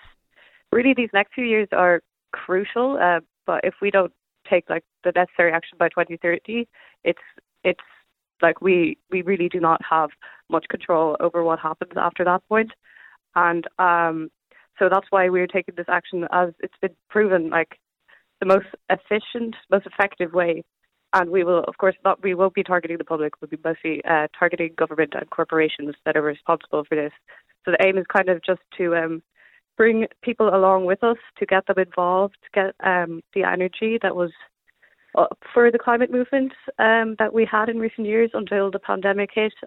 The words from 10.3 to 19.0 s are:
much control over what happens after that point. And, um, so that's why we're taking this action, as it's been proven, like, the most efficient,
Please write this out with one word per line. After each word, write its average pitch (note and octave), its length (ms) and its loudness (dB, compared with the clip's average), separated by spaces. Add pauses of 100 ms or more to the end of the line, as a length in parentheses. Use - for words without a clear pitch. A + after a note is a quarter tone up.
much D#3+ 180 -2
control D#3+ 520 -2
over E3+ 240 -2
what E3 160 0
happens D#3+ 360 -8
after F3 300 -2
that F3+ 240 0
point. A3 220 0 (640)
And, E3+ 300 2 (140)
um, E3+ 500 2 (480)
so F#3+ 120 2
that's F#3+ 200 2
why F#3 200 2
we're F3+ 180 0
taking F3+ 280 -6
this E3+ 140 -10
action, F3 420 -4
as F3+ 180 0 (100)
it's - 220 -12
been F#3+ 140 -6 (140)
proven, F#3 400 0
like, D#3+ 300 -4 (600)
the G3 40 -4
most F#3+ 220 4 (220)
efficient, G#3+ 640 -4 (160)